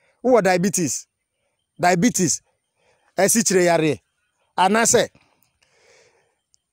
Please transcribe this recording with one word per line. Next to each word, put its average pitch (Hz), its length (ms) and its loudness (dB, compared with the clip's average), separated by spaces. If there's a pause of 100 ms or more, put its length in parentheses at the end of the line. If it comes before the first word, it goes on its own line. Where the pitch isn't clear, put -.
(240)
Wowɔ 240 220 2
diabetes. 180 480 -2 (880)
Diabetes. 180 520 0 (880)
Ɛsi 202 240 0
kyerɛ 180 220 0
yareɛ. 160 260 0 (640)
Anaasɛ, 208 440 2 (1700)